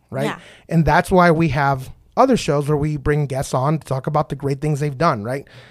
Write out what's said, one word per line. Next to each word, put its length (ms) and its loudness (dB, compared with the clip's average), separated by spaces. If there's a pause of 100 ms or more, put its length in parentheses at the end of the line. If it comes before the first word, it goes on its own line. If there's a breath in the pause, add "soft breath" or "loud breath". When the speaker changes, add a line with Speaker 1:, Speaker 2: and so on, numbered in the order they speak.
(100)
Speaker 1:
right? 160 -4
Speaker 2:
Yeah. 120 -8 (300 loud breath)
Speaker 1:
And 160 2
that's 260 2
why 220 6
we 160 2
have 420 -2 (260)
other 200 6
shows 320 -2
where 100 2
we 200 -2
bring 280 0
guests 260 -6
on 280 0
to 60 -18
talk 200 -6
about 220 0
the 80 -8
great 240 -4
things 180 -2
they've 200 -4
done, 260 0
right? 240 -8 (220 loud breath)